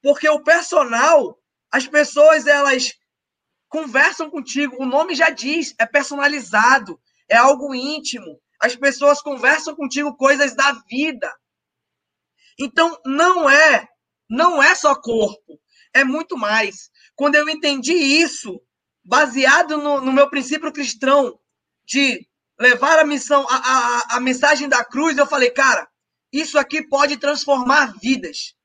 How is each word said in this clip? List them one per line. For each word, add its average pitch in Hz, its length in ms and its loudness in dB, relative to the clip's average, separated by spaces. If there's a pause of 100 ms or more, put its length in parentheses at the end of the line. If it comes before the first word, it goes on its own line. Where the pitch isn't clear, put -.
Porque 285 260 2
o 302 160 0
personal, 294 920 2 (360)
as 262 160 -4
pessoas, 294 580 4
elas 277 460 2 (760)
conversam 302 600 -2
contigo, 277 480 -6
o 269 80 -6
nome 311 280 0
já 320 160 2
diz, 294 500 -8
é 226 60 0
personalizado, 262 1120 -2 (280)
é 214 80 2
algo 269 380 2
íntimo. 247 640 -10 (200)
As 247 160 -2
pessoas 277 440 0
conversam 294 540 -2
contigo 285 420 -6
coisas 277 380 0
da 277 180 0 (160)
vida. 269 420 -6 (1300)
Então, 330 460 0
não 320 460 2
é, 285 360 4 (440)
não 311 320 2
é 339 120 4
só 285 200 2
corpo, 214 680 -6 (320)
é 269 120 2
muito 311 340 -6
mais. 208 520 -4 (240)
Quando 285 200 0
eu 302 140 4
entendi 302 440 -4
isso, 285 680 -2 (420)
baseado 277 720 0
no, 285 240 -2
no 262 120 -4
meu 285 180 4
princípio 302 420 -6
cristão 269 680 -2 (460)
de 262 420 -4 (320)
levar 262 400 2
a 311 60 4
missão, 285 440 -2
a, 254 80 -2
a, 240 600 -2
a 247 40 -2
mensagem 277 480 0
da 247 160 0
cruz, 294 340 -2
eu 277 80 4
falei, 247 240 0
"Cara, 247 360 0 (460)
isso 302 260 -2
aqui 294 300 -4
pode 285 300 0
transformar 277 840 0
vidas." 214 540 -6 (100)